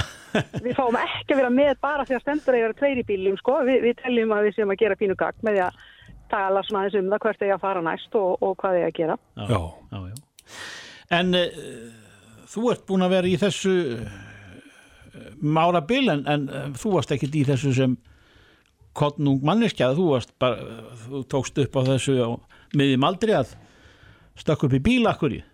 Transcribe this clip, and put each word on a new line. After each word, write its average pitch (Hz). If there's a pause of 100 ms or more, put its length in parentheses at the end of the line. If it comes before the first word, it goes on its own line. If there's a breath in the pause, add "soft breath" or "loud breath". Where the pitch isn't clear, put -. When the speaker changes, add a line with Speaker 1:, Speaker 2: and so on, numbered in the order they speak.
(260)
Speaker 1:
<laughs> -
Speaker 2:
við 240
fáum 247
ekki -
að 269
vera 254
með 269
bara 277
þegar 247
stendur 285
að 240
vera 220
tveir 277
í 233
bílnum, 190
sko. 277
Við, 254
við 240
teljum 226
að 208
við 208
séum 208
að 196
gera 196
pínu 190
gagn 175
með 214
því 185
að - (500 loud breath)
tala 196
svona 190
aðeins 202
um 185
það 208
hvert 208
eigi 202
að 170
fara 190
næst 165
og, 190
og 190
hvað 190
eigi 170
að 160
gera. 170 (200)
Speaker 1:
Já. 104
Speaker 3:
Já. 101 (280)
Speaker 1:
Já, 101
já. 98 (960 loud breath)
En, 180
eh, 175 (960)
þú 233
ert -
búin 190
að 180
vera 185
í 185
þessu, 190 (240)
eh, - (100)
um 151
árabil, 175
en, 147
en, 147
eh, 139
þú 214
varst 156
ekkert 143
í 151
þessu 135
sem 127 (960 soft breath)
kornung 143
manneskja, 156
þú 175
varst 123
bara, 123 (380)
þú 123
tókst -
upp 143
á 135
þessu 131
á 117 (440 soft breath)
miðjum 139
aldri 190
að 143 (800 soft breath)
stökk -
upp 127
í 135
bíl, 233
af 175
hverju? 107 (100)